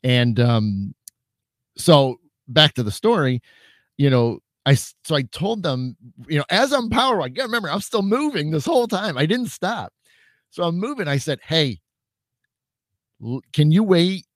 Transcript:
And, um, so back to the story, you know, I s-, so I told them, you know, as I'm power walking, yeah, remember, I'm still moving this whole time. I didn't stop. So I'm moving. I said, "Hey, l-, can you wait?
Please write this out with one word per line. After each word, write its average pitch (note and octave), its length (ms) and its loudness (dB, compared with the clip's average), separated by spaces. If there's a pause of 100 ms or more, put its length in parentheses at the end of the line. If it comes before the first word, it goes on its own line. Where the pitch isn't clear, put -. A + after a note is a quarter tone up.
And, B2 360 2
um, G#2+ 560 0 (800)
so C#3 420 4 (300)
back D3+ 260 4
to B2 80 -2
the G#2 80 -2
story, D3+ 500 0 (560)
you C#3+ 120 4
know, A#2+ 300 2 (260)
I C#3 80 6
s-, - 220 0 (100)
so D#3+ 100 -2
I C#3 80 0
told G3 400 -6
them, B2+ 340 -4 (320)
you D3+ 100 0
know, C#3+ 100 -4
as B3+ 240 2
I'm A#3+ 160 -2
power B3+ 280 0
walking, C3 200 -6
yeah, C4 60 -4
remember, A3 260 -4
I'm F3+ 120 -2
still G3+ 220 -2
moving G#3 480 -2
this D3+ 140 -2
whole B3 220 2
time. G3 300 -4
I C#3 100 0
didn't A#3 220 -2
stop. F#3 440 -6 (580)
So F3 120 -6
I'm E3+ 160 -2
moving. A3+ 300 -6
I C#3 100 0
said, C3+ 240 -4
"Hey, D3+ 380 -2 (1400)
l-, B2 180 -8 (120)
can D3+ 180 4
you G3 120 4
wait? F#3 420 2 (100)